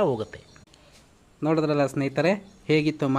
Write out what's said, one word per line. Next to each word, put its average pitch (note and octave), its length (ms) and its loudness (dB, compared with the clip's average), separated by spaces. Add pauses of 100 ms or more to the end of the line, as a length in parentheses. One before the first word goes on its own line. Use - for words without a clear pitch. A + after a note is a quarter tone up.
ಹೋಗುತ್ತೆ. A2+ 320 -6 (1040)
ನೋಡಿದ್ರಲ್ಲ D3+ 460 2
ಸ್ನೇಹಿತರೆ, C#3+ 400 0 (380)
ಹೇಗಿತ್ತು D3+ 360 0 (120)